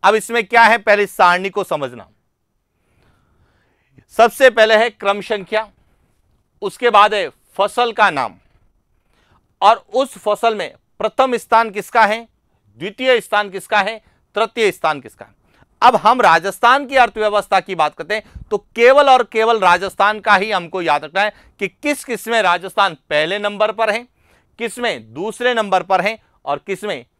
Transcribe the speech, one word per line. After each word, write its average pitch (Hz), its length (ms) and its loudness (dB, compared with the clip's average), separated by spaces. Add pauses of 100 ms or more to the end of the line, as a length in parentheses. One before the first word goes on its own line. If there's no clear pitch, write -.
अब 202 120 4
इसमें 226 300 -4
क्या 233 180 4
है, 226 160 4
पहले 208 280 2
सारणी 185 420 0
को 190 140 -6
समझना। 127 440 -8 (2000)
सबसे 233 320 4
पहले 220 260 2
है 233 140 2
क्रम 202 320 -4
संख्या, 214 460 -6 (960)
उसके 240 280 -4
बाद 208 240 4
है 190 140 -4 (300)
फसल 233 360 -2
का 208 180 2
नाम, 123 220 -6 (1300)
और 202 220 2 (100)
उस 254 260 -4
फसल 220 360 -2
में 175 180 -10 (260)
प्रथम 247 380 -2
स्थान 226 340 0
किसका 208 340 0
है, 226 220 -4 (520)
द्वितीय 233 420 -2
स्थान 208 280 -4
किसका 196 300 -4
है, 214 220 -4 (340)
तृतीय 220 360 -2
स्थान 156 300 -4
किसका 107 240 -20
है। - 140 -20 (420)
अब 247 160 6
हम 226 240 2
राजस्थान 196 680 2
की 262 100 -6
अर्थव्यवस्था 214 640 0
की 185 160 -10
बात 156 200 -2
करते 170 200 -8
हैं, 214 80 -8 (280)
तो 208 60 -4
केवल 269 520 4
और 254 160 4
केवल 220 340 0
राजस्थान 196 600 0
का 208 160 2
ही 208 160 -2
हमको 180 300 -6
याद 147 220 -2
रखना 160 180 -6
है 208 120 -2 (260)
कि 196 80 -6
किस - 380 -6
किस 226 220 -10
में 226 140 0
राजस्थान 180 560 -2 (120)
पहले 160 300 -2
नंबर 208 340 -4
पर 220 160 -4
है, 233 180 -6 (520)
किस 233 200 -8
में 131 340 -8
दूसरे 220 400 -6
नंबर 196 300 -2
पर 185 180 -2
है 214 160 -4 (280)
और 143 140 -6
किस 196 240 -10
में 165 220 -10 (140)